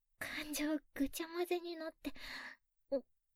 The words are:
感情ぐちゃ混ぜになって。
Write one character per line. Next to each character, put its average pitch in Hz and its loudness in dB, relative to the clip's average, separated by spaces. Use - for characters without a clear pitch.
感 302 -4
情 285 2
ぐ 277 4
ち - -2
ゃ 320 -4
混 349 2
ぜ 359 4
に 339 -4
な 320 -4
っ 320 -6
て。 - -2